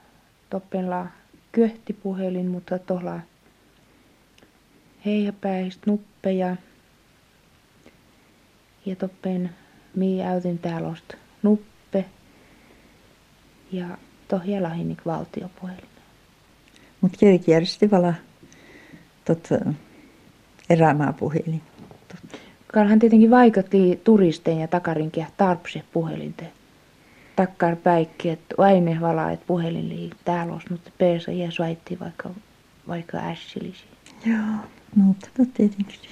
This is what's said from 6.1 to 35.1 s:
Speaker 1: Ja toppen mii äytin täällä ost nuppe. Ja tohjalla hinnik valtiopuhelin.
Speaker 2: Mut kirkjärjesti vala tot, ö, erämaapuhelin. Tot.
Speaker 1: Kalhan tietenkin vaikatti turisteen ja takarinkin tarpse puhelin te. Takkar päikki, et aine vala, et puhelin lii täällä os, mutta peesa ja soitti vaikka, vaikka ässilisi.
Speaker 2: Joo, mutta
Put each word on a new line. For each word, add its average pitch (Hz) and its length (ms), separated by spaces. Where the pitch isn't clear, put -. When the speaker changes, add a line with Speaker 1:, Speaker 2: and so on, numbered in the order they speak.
Speaker 1:
Ja 190 100
toppen 185 540
mii 185 280
äytin 180 360
täällä 165 280
ost 165 260
nuppe. 208 600
Ja 180 260
tohjalla 185 420
hinnik 165 360
valtiopuhelin. 180 840
Speaker 2:
Mut 180 160
kirkjärjesti 185 760
vala 175 220
tot, 165 260
ö, 160 220
erämaapuhelin. 156 920
Tot. - 320
Speaker 1:
Kalhan 214 260
tietenkin 220 320
vaikatti 196 720
turisteen 175 560
ja 160 80
takarinkin 160 580
tarpse 175 460
puhelin 156 400
te. 165 180
Takkar 180 400
päikki, 170 540
et 165 100
aine 175 440
vala, 165 300
et 165 160
puhelin 165 420
lii 170 200
täällä 170 280
os, 165 160
mutta 175 280
peesa 170 340
ja 175 200
soitti 170 480
vaikka, 170 300
vaikka 170 300
ässilisi. 170 680
Speaker 2:
Joo, 220 320
mutta 190 320